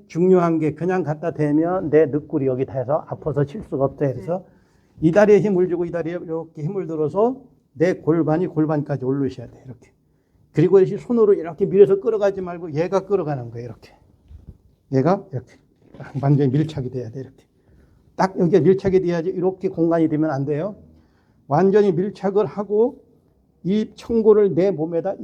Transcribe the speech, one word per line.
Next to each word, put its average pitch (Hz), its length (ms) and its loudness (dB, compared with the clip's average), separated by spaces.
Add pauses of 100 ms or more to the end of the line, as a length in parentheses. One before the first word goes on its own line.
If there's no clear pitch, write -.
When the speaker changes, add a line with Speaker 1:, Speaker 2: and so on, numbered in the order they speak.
Speaker 1:
중요한 170 500 2
게 151 160 -2
그냥 180 280 -4
갖다 151 280 -4
대면 160 580 -2
내 151 160 6
늑골이 147 400 -4
여기 127 220 0
닿아서 131 420 -4
아파서 143 380 -4
칠 196 160 -12
수가 135 240 -4
없다. 135 260 -2
그래서 165 320 -8 (560)
Speaker 2:
네. 156 80 4
Speaker 1:
이 175 40 2
다리에 208 280 6
힘을 180 300 0
주고 175 160 -4
이 170 40 -8
다리에 170 320 -6
이렇게 160 400 -10
힘을 185 240 -6
들어서 165 540 -2 (320)
내 165 220 0
골반이 160 520 0
골반까지 147 600 -2
올리셔야 131 400 -4
돼. - 180 -20
이렇게. - 260 -20 (640)
그리고 180 260 4
이렇게 185 200 2
손으로 226 340 2
이렇게 165 320 -2
밀어서 190 360 6
끌어가지 202 420 0
말고 175 320 -10
얘가 185 320 -2
끌어가는 147 460 -4
거예요. 117 120 -12
이렇게. - 300 -20 (1000)
얘가 160 400 0
이렇게. - 220 -12 (680)
완전히 139 300 2
밀착이 147 400 -4
돼야 117 200 -10
돼. 131 100 -14
이렇게. - 260 -20 (680)
딱 185 220 0
여기에 175 220 4
밀착이 185 400 2
돼야지. 175 300 -2
이렇게 185 400 -4
공간이 165 400 0
되면 151 200 -2
안 139 140 -4
돼요. 156 320 -6 (680)
완전히 196 460 4
밀착을 196 520 -2
하고 208 640 -2 (540)
이 208 320 -2
청골을 208 600 4
내 180 160 2
몸에다 165 540 -4